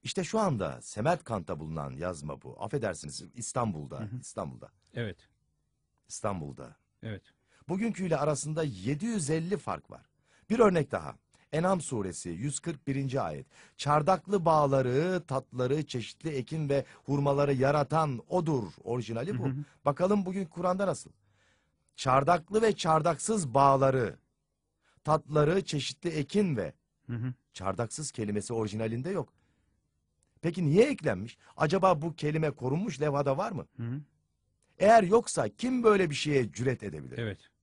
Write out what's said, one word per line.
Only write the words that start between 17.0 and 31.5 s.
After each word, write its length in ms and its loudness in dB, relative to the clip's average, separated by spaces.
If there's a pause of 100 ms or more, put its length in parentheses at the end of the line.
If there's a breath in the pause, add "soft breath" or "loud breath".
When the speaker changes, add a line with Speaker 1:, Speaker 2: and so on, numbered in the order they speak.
Speaker 1:
hurmaları 500 2
yaratan 760 2
odur. 440 0 (120)
Orijinali 540 -4
bu. 60 -4
Speaker 2:
Hı 40 0
hı. 80 -4 (280 loud breath)
Speaker 1:
Bakalım 420 2
bugün 180 -4
Kur'an'da 420 -2
nasıl? 240 -4 (840)
Çardaklı 680 4
ve 140 4
çardaksız 800 0
bağları, 640 4 (840)
tatları, 600 2
çeşitli 460 -4
ekin 460 0
ve 160 -4 (340)
Speaker 2:
Hı 100 -6
hı. 180 -6 (180)
Speaker 1:
çardaksız 580 -4
kelimesi 420 -4
orijinalinde 580 -4
yok. 220 -6 (1080)
Peki 240 -2
niye 240 6
eklenmiş? 480 -4 (180 soft breath)